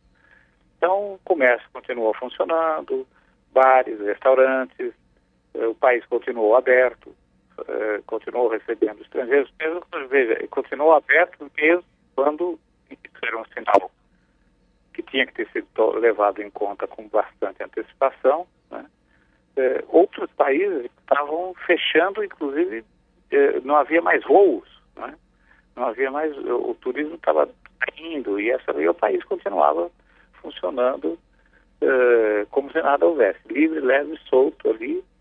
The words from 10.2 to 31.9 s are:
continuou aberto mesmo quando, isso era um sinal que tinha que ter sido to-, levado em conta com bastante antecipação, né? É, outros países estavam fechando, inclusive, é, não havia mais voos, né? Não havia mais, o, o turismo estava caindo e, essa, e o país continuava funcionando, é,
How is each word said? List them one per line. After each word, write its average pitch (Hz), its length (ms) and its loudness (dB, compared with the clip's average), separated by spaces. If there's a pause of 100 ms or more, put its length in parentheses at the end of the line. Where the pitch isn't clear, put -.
continuou 139 440 0
aberto 151 600 0
mesmo 160 300 2 (280)
quando, 151 460 -2 (320)
isso - 340 -16
era 113 120 -6
um 110 80 -10
sinal 104 440 -2 (1040)
que - 80 -14
tinha 131 240 -2
que - 80 -18
ter - 160 -8
sido - 240 -8
to-, 110 240 2
levado 104 440 2
em 101 80 -10
conta 101 380 -8
com 107 200 -16
bastante 101 560 -4
antecipação, 135 840 -2 (220)
né? - 160 -16 (680)
É, 131 340 0
outros 190 420 2
países 147 580 -2 (120)
estavam 151 520 -4 (120)
fechando, 185 580 0
inclusive, 175 600 -4 (480)
é, 139 300 4
não 139 140 0
havia 156 260 2
mais 170 220 0
voos, 165 440 4 (280)
né? 120 180 -14 (640)
Não 120 100 -4
havia 131 260 -2
mais, 151 260 -4
o, - 340 -4
o - 40 -6
turismo 151 400 -6
estava - 340 0 (300)
caindo 139 600 -6
e, 107 100 -2
essa, 127 220 -4
e 139 160 -2
o 170 60 2
país - 300 -2
continuava 170 680 0 (520)
funcionando, 143 760 -4 (640)
é, 120 720 2